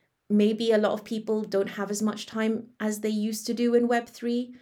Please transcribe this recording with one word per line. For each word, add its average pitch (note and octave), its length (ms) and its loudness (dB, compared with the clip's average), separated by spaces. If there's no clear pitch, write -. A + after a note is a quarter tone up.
Maybe G#3+ 420 4
a G#3+ 60 6
lot G#3+ 140 2
of G#3 120 -4
people A3 380 -2
don't G3 280 0
have G3 200 -6
as G#3 140 -2
much G#3 240 -4
time A3 400 -2
as G#3+ 200 -2
they G#3+ 100 -2
used G#3+ 380 -2
to A#3+ 80 -2
do A#3+ 180 2
in A#3+ 140 6
Web A#3 200 0
three, A#3+ 540 -4